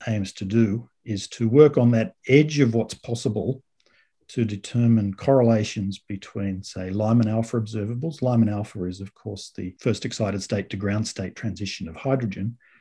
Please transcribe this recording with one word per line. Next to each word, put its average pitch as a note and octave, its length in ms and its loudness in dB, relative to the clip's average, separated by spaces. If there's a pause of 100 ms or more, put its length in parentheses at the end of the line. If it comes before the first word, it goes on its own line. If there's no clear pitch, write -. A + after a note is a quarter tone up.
aims G#2 280 -4
to - 100 -10
do A2 420 0 (200)
is G#2 220 -6
to A2+ 200 -2
work D3 300 8
on A#2+ 140 6
that A2+ 200 0 (160)
edge D3 320 6
of A2+ 140 4
what's A2+ 180 -2
possible A#2 680 -4 (640)
to A#2+ 160 -2
determine G#2+ 680 2
correlations A2 920 2
between, G2 560 -8
say, F#2 280 -10
Lyman G#2+ 360 2
alpha A2+ 320 -2
observables. A2+ 640 -6
Lyman A#2 300 2
alpha G#2 340 -6
is, F#2 160 -8
of F#2+ 140 -14
course, - 420 -14
the F#2+ 240 -8
first A2+ 240 -2
excited G2+ 380 -4
state G2+ 260 -4
to - 80 -8
ground G#2 320 -2
state - 260 -8
transition F#2+ 540 -8
of E2+ 80 -14
hydrogen. A#2 640 -4 (220)